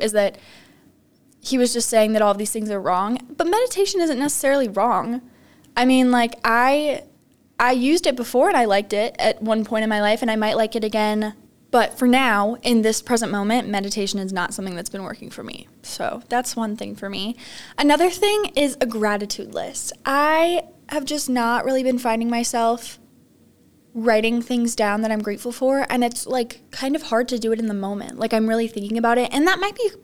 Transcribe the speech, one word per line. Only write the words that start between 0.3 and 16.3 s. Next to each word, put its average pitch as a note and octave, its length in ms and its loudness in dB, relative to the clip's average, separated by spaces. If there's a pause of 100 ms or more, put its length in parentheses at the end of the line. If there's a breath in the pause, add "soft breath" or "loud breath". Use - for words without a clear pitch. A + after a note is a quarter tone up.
he - 180 -4
was B3 160 4
just A#3 160 -2
saying A3 260 4
that G#3+ 80 4
all G#3 100 6
of G3 60 0
these G#3 120 -4
things G#3+ 180 -4
are G3+ 120 -4
wrong. F#3+ 380 0 (180)
But E4+ 100 -2
meditation G4 540 0
isn't D#4 180 0
necessarily C#4 480 0
wrong. G#3+ 560 0 (540 loud breath)
I B3 80 2
mean, B3+ 260 6
like, A#3+ 240 2 (100)
I, C4 600 2 (560)
I A#3+ 100 4
used C4 380 2
it C4+ 80 0
before B3+ 320 2
and D#4+ 80 2
I B3 80 4
liked G#3 280 0
it G#3 280 0
at G#3+ 200 0
one A3 240 0
point A3 200 -2
in G#3+ 40 0
my G#3+ 120 0
life, G#3 200 2
and A#3 120 0
I - 20 0
might G#3+ 220 0
like A3 180 0
it A3+ 80 -2
again. G#3+ 520 0 (360)
But A3+ 260 2
for B3+ 120 2
now, A#3 540 4
in A#3 200 2
this A3 180 0
present A3+ 300 0
moment, G#3 380 0
meditation G3+ 500 -4
is F#3+ 140 -6
not F3+ 200 -4
something F#3+ 220 -8
that's E3+ 160 -10
been G3 140 -10
working - 260 -12
for - 140 -14
me. - 240 -16 (140)
So - 460 -8
that's B3 280 -4